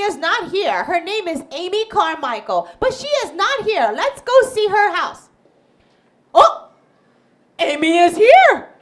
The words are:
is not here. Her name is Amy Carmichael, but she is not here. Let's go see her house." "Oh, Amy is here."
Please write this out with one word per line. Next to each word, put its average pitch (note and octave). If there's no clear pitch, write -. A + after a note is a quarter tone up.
is F4+
not F4
here. F#4
Her E4+
name G4
is D#4+
Amy F#4
Carmichael, C#4+
but C5
she D5
is C#4+
not G#4+
here. D4+
Let's F#4
go B4
see G#4+
her G4+
house." -
"Oh, -
Amy D#4+
is F4
here." B4+